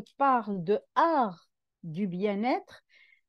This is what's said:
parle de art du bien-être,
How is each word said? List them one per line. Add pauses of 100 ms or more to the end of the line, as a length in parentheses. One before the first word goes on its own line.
(180)
parle
de (160)
art (360)
du
bien-être, (480)